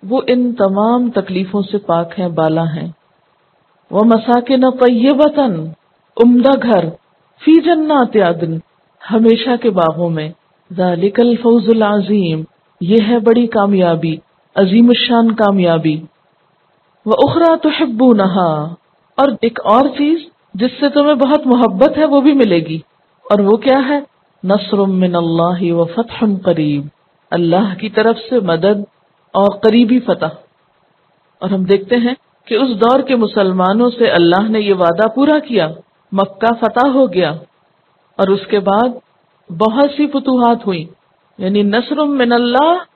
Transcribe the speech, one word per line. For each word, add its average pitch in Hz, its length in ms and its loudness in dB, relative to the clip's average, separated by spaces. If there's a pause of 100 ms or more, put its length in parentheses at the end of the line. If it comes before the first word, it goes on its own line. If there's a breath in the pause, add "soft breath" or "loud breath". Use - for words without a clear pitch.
वो 247 160 -2
इन 247 320 0
तमाम 220 560 0
तकलीफों 190 520 -4
से 196 160 -6
पाक 170 400 -4
हैं, 180 180 -6
बाला 160 280 -2
हैं। 165 320 -8 (960)
"व 202 100 0
मसाकिन 240 680 2
तय्यबतन", 254 1040 0 (500)
उम्दा 247 320 4
घर, 208 340 0 (520)
"फी 311 140 4
जन्नाति 311 640 2
अदन", 165 420 -2 (480)
हमेशा 226 460 2
के 240 140 -2
बागों 170 400 -2
में, 156 240 -8 (400)
"ज़ालिकल 185 600 0
फौजुल 226 460 2
अज़ीम", 196 640 -2 (360)
ये 185 220 2
है 233 160 0
बड़ी 233 280 2
कामयाबी, 180 760 0 (340)
अजीम 220 380 4
शान 233 380 0
कामयाबी। 170 720 0 (1040)
"व 214 40 0
उखरा 330 440 2
तुहिब्बूनहा", 196 1200 0 (440)
और 269 240 0
एक 233 160 -4
और 254 300 2
चीज 294 420 -4 (240)
जिससे 247 340 -2
तुम्हें 294 280 2
बहुत 277 300 0
मोहब्बत 247 500 2
है, 311 80 0
वो 277 160 2
भी 294 120 4
मिलेगी। 170 500 0 (480)
और 208 100 2
वो 202 160 4
क्या 262 220 2
है? 277 280 -4 (380)
"नस्रुम 196 440 0
मिनल्लाहि 175 840 0
व 170 140 0
फतहुन 214 520 -4
करीब", 151 520 -2 (420)
अल्लाह 175 440 0
की 202 140 -10
तरफ 220 260 0
से 240 260 -4
मदद 190 440 -2 (500)
और 196 280 0
करीबी 233 360 4
फतह। 170 320 -4 (1120)
और 185 100 -4
हम 190 140 -2
देखते 196 300 0
हैं 240 220 -2 (300)
कि 233 80 -4
उस 254 140 0
दौर 240 320 2
के 269 140 -2
मुसलमानों 202 760 0
से 240 200 0
अल्लाह 175 380 2
ने 220 120 -2
ये 202 140 0
वादा 180 340 0
पूरा 285 320 0
किया, 185 360 -4 (380)
मक्का 196 420 -2
फतह 233 340 0
हो 262 180 2
गया 170 320 -2 (800)
और 196 100 0
उसके 202 300 -2
बाद 208 420 -2 (500)
बहुत 220 400 0
सी 294 160 -2
फतूहात 254 580 0
हुई, 170 240 -6 (500)
यानी 202 240 0
नस्रुम 254 460 -2
मिनल्लाह 247 680 0 (200)